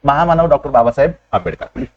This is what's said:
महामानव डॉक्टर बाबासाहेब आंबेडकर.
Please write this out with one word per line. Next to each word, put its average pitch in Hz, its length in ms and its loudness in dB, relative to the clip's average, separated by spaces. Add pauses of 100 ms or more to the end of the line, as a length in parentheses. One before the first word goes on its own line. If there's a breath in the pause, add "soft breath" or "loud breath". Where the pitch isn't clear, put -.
महामानव 165 440 2
डॉक्टर 143 220 0
बाबासाहेब 131 420 0 (200)
आंबेडकर. - 520 -8 (140)